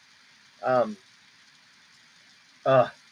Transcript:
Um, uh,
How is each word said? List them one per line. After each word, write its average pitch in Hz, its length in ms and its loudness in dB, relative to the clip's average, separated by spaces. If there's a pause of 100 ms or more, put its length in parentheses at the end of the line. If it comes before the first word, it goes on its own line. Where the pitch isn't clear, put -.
(600)
Um, 120 340 -2 (1700)
uh, 131 240 2 (220)